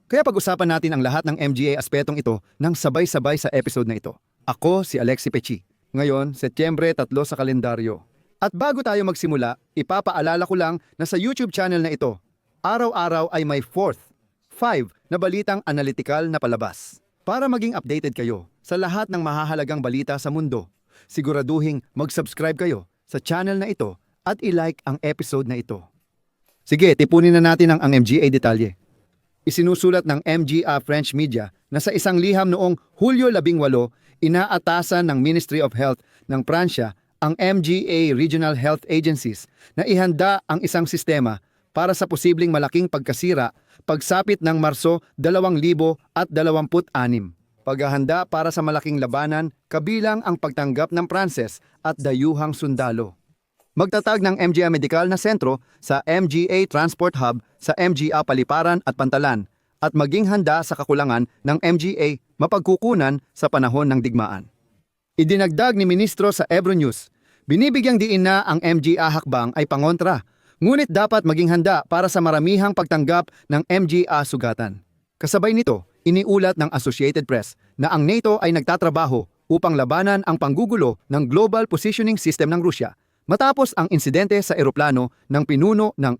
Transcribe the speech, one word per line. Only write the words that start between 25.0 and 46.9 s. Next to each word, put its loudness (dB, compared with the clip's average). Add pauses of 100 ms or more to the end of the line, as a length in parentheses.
na -4
ito. -10 (880)
Sige, 6
tipunin 8
na 8
natin 6
ang, 4
ang 2
M 8
G 2
A 4
detalye. 2 (720)
Isinusulat 2
ng -2
M 0
G 0
A 0
French -2
media -2 (240)
na -2
sa -2
isang 2
liham 2
noong 0 (240)
Hulyo 4
labing 0
walo, 0 (240)
inaatasan 0
ng 2
Ministry 0
of 0
Health -2 (240)
ng -4
Pransya -2 (320)
ang -2
M 2
G 0
A 2
Regional 0
Health -2
Agencies -2 (320)
na -2
ihanda 2
ang -4
isang -2
sistema -2 (320)
para 0
sa -4
posibleng 0
malaking 0
pagkasira -2 (320)
pagsapit 0
ng 0
Marso 2 (160)
dalawang 2
libo 2 (160)
at -2
dalawamput-anim. 0 (320)